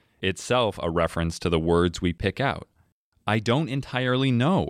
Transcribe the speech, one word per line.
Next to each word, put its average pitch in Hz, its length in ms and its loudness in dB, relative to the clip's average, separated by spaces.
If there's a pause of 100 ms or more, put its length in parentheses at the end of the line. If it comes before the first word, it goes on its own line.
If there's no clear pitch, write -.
(200)
itself 104 640 -2
a 85 80 -2
reference 82 480 0
to - 100 -4
the 82 120 2
words 85 420 2
we 90 100 2
pick - 280 -4
out. 135 260 -4 (580)
I 107 140 0
don't 117 300 0
entirely 127 640 0
know 127 380 2